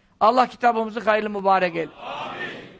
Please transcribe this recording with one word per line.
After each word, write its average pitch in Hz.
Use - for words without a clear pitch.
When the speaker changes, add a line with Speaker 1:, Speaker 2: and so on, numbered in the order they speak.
Speaker 1:
Allah 240
kitabımızı 226
hayırlı 214
mübarek 190
eylesin. 160
Speaker 2:
Amin. -